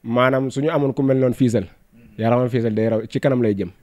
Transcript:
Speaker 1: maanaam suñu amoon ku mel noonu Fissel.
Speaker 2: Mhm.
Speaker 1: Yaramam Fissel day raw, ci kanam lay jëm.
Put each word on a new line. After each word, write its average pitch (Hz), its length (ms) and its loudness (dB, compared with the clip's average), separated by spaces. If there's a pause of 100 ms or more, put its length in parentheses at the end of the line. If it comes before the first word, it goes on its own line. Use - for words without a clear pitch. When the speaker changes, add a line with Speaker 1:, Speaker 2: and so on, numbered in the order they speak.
Speaker 1:
maanaam 127 480 0
suñu 143 180 -2
amoon 143 240 0
ku - 100 -4
mel 131 140 2
noonu 127 160 2
Fissel. 117 320 2
Speaker 2:
Mhm. - 560 -20
Speaker 1:
Yaramam 120 280 2
Fissel 117 260 -2
day 110 140 0
raw, 110 180 0
ci 135 120 -6
kanam 131 240 0
lay 107 120 2
jëm. 95 140 -6 (140)